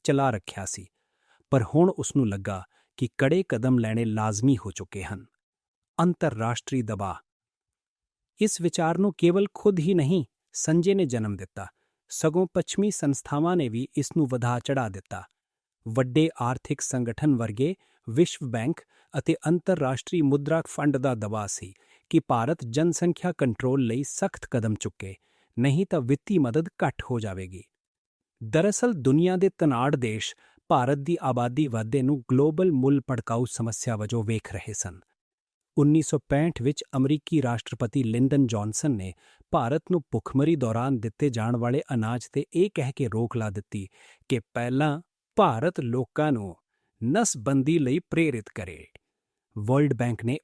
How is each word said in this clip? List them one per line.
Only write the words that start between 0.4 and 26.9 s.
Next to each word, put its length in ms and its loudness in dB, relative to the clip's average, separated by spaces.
ਸੀ, 220 -10
ਪਰ 100 4
ਹੁਣ 160 6
ਉਸ 260 -6
ਨੂੰ 120 4
ਲੱਗਾ 340 -6
ਕਿ 100 -2
ਕੜੇ 300 2
ਕਦਮ 300 2
ਲੈਣੇ 260 0
ਲਾਜ਼ਮੀ 520 0
ਹੋ 140 -8
ਚੁੱਕੇ 320 -12
ਹਨ। 220 -10
ਅੰਤਰਰਾਸ਼ਟਰੀ 840 0
ਦਬਾਅ। 400 -6
ਇਸ 200 0
ਵਿਚਾਰ 380 0
ਨੂੰ 200 2
ਕੇਵਲ 360 4
ਖੁਦ 240 2
ਹੀ 160 2
ਨਹੀਂ 300 2
ਸੰਜੇ 400 2
ਨੇ 100 2
ਜਨਮ 320 -2
ਦਿੱਤਾ, 300 -14
ਸਗੋਂ 440 0
ਪੱਛਮੀ 360 0
ਸੰਸਥਾਵਾਂ 680 -2
ਨੇ 120 0
ਵੀ 180 -4
ਇਸ 200 -2
ਨੂੰ 120 4
ਵਧਾ 300 -2
ਚੜ੍ਹਾ 300 -2
ਦਿੱਤਾ। 340 -12
ਵੱਡੇ 420 2
ਆਰਥਿਕ 380 -4
ਸੰਗਠਨ 560 0
ਵਰਗੇ 380 0
ਵਿਸ਼ਵ 380 2
ਬੈਂਕ 340 -2
ਅਤੇ 200 0
ਅੰਤਰਰਾਸ਼ਟਰੀ 760 0
ਮੁਦਰਾ 460 2
ਫੰਡ 280 0
ਦਾ 180 0
ਦਬਾਅ 320 -4
ਸੀ 260 -10
ਕਿ 180 6
ਭਾਰਤ 380 0
ਜਨਸੰਖਿਆ 640 0
ਕੰਟਰੋਲ 540 0
ਲਈ 160 -2
ਸਖਤ 480 -6
ਕਦਮ 240 0
ਚੁੱਕੇ, 400 -10
ਨਹੀਂ 340 2
ਤਾਂ 100 2
ਵਿੱਤੀ 380 0
ਮਦਦ 300 2
ਘੱਟ 260 -4